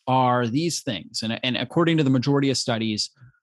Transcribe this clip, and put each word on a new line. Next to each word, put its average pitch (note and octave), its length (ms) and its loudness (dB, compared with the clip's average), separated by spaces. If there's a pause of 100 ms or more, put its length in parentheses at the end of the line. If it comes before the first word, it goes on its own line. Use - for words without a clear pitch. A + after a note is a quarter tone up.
are B2 420 2
these D#3 340 -2
things. F#2+ 420 -8
And, A2 200 -4
and B2+ 120 -2
according E3 420 0
to D#3 60 2
the C3+ 60 2
majority C#3 400 2
of B2+ 80 0
studies, A2 540 -2 (320)